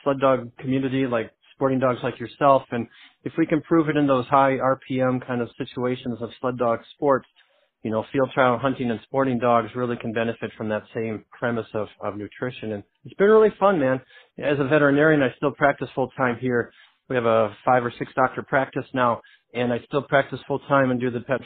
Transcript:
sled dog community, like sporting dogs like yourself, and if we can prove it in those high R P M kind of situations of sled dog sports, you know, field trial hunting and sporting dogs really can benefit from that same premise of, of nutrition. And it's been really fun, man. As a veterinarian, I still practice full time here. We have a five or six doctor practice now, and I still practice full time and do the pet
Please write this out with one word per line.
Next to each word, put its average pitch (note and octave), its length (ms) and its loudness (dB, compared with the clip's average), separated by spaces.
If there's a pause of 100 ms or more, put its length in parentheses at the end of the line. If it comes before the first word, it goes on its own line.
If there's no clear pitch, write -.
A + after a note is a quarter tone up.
sled C#3 160 0
dog C3 380 0
community, C3+ 480 -2
like A#2 260 -4 (200)
sporting C3 280 0
dogs B2 220 0
like B2 160 -4
yourself, C3+ 520 2
and A#2 180 -4 (360)
if C3 120 -10
we E3 80 2
can D#3+ 160 0
prove D#3+ 300 2
it D3 80 0
in D3 80 2
those C3 220 2
high C3+ 300 4
R C3 300 0
P B2+ 140 -2
M B2+ 180 0
kind B2 220 -4
of A#2 160 -6
situations B2+ 640 -6
of A2 80 -10 (100)
sled B2 160 -4
dog A#2 240 0 (140)
sports, C3+ 340 0 (540)
you A2+ 80 -6
know, A2 120 -2 (120)
field C3 180 0
trial B2+ 260 2
hunting C3 320 -2
and A2 120 -4
sporting C3+ 360 -2
dogs A#2 380 2
really B2 220 -4
can A#2+ 140 -8
benefit A2+ 440 -4
from A2 140 -6
that G#2+ 120 -4 (120)
same A2 280 -6 (160)
premise A#2 360 -4
of, G#2+ 120 -4 (160)
of G2+ 140 -6
nutrition. G#2+ 560 -10
And G#2 100 -8 (220)
it's - 100 -20
been G3 140 2
really A3 320 6
fun, G3 180 4
man. C3 220 0 (380)
As C3+ 200 -2
a C#3+ 60 0
veterinarian, D3 580 4
I B2 140 0
still C#3+ 160 -2
practice C#3 420 0
full B2+ 220 -2
time B2 240 -2
here. A#2+ 320 -2 (380)
We C3 60 -2
have A#2 100 0
a A2+ 360 2
five B2+ 220 2
or A#2+ 140 -4
six - 160 -8
doctor C3 280 0
practice C3 520 -2
now, A#2+ 260 2 (320)
and B2 180 -2
I A#2 140 -2
still D3 160 -2
practice C3+ 480 -2
full C3+ 120 -4
time C3+ 320 2
and B2+ 60 -2
do B2+ 120 -2
the A#2+ 100 -6
pet A#2+ 240 -4